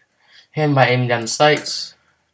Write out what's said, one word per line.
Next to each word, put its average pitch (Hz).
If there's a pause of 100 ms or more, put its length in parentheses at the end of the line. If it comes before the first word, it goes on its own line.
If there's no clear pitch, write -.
(520)
him 151
by 131
aiming 123
down 120
the 113
sights, - (380)